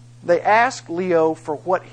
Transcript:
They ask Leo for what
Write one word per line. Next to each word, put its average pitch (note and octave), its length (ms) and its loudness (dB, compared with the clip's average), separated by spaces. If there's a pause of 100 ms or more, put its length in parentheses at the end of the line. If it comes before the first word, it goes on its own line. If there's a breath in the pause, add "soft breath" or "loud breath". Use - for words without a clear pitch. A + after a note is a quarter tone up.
(240)
They E3+ 180 2
ask A#3 480 0
Leo E3 460 0
for D3+ 200 -10
what E3 380 -4